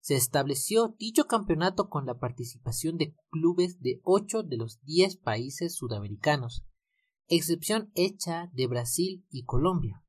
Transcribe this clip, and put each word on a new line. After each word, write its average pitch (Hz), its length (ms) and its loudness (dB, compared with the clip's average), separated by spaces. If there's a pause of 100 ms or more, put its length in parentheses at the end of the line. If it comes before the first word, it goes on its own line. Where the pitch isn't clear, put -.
se 143 140 2
estableció 143 800 2
dicho 226 280 2
campeonato 185 640 2
con 139 160 -4
la 123 120 -6
participación 123 800 -6
de 156 180 -2 (140)
clubes 175 520 2
de 127 220 -2
ocho 202 400 2
de 143 140 -6
los 113 240 -8
diez 180 380 2
países 131 580 -4
sudamericanos, 117 880 -2 (640)
excepción 175 680 0
hecha 175 600 -2
de 127 120 0
Brasil 165 600 -2
y 131 160 -10
Colombia. 143 640 2